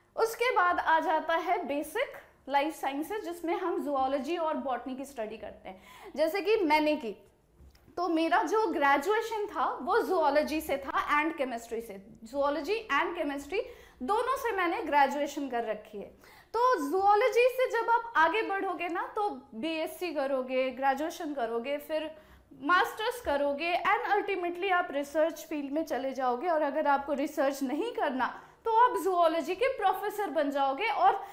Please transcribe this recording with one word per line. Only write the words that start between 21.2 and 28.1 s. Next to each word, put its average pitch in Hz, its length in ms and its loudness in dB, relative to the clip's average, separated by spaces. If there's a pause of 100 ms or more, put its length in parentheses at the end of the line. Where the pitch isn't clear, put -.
करोगे, 233 440 -4
फिर 311 380 -6 (480)
मास्टर्स 440 580 0
करोगे 285 680 0
and 415 300 2
ultimately 370 540 -2
आप 359 200 2
रिसर्च 302 580 0
फील्ड 277 240 -4
में 320 120 0
चले 269 280 -2
जाओगे। 254 360 0
और 311 120 2
अगर 285 260 0
आपको 277 260 2
रिसर्च 285 500 0
नहीं 302 280 -2
करना, 269 500 -2 (240)